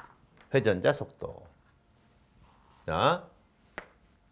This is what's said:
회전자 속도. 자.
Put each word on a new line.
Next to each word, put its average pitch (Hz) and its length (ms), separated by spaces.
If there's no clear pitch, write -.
회전자 107 380
속도. - 440
자. 131 420